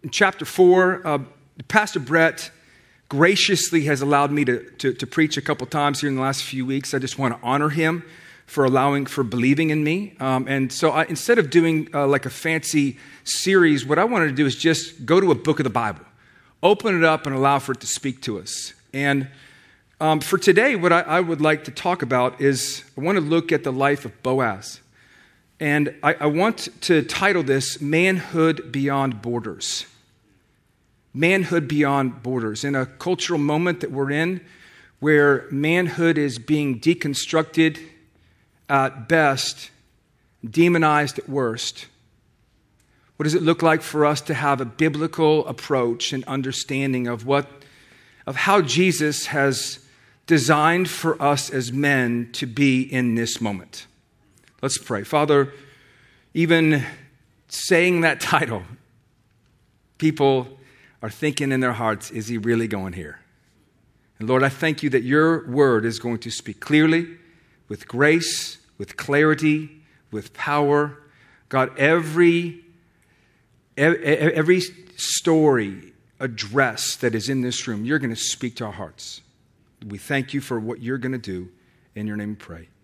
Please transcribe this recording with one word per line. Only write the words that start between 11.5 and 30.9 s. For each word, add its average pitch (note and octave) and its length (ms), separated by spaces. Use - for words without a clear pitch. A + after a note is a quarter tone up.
uh, C#3+ 140
like, C#3 180
a C3 40
fancy D3+ 680
series, E3 600
what D3+ 140
I F#3+ 40
wanted A3 240
to C#3 60
do C#3+ 120
is B2+ 120
just - 480
go E3+ 160
to F#3 100
a C3+ 40
book D#3 260
of - 20
the B2+ 60
Bible, G#2+ 340
open G3+ 360
it E3 80
up D#3 200
and C#3 80
allow C3+ 260
for C3 120
it C3 80
to - 80
speak C3 360
to G#2 140
us. - 360
And, C#3 380
um, D#3 180
for F#3+ 180
today, G#3+ 380
what F3 160
I, E3+ 100
I D#3+ 200
would E3 180
like D#3 260
to B2+ 60
talk F3+ 300
about B2 400
is C#3 420
I C3 40
want F#3 160
to E3+ 60
look E3 300
at D3 100
the C#3 80
life C#3 320
of - 200
Boaz. B2 580
And D3 440
I, D3+ 120
I D3 100
want F3+ 420
to D#3+ 220
title F#3+ 380
this C#3 380
Manhood D#3+ 960
Beyond C3+ 480
Borders. A2+ 640